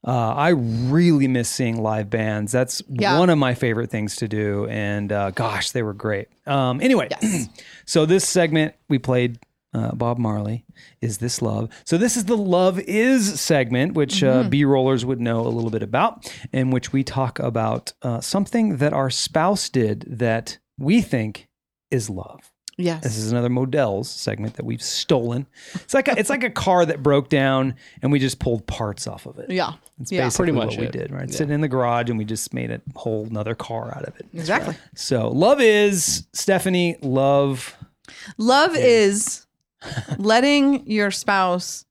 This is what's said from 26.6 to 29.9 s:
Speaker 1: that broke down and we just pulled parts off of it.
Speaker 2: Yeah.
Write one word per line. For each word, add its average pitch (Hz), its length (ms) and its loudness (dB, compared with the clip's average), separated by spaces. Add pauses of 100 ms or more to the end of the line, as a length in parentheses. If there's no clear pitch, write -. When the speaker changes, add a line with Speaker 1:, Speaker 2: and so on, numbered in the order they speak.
Speaker 1:
that 147 160 -4
broke 143 260 2
down 135 460 2 (260)
and 131 100 0
we 143 80 4
just 131 200 0
pulled 117 280 -2
parts 107 400 -6
off 95 200 -14
of - 120 -16
it. - 120 -12
Speaker 2:
Yeah. 185 220 -2 (280)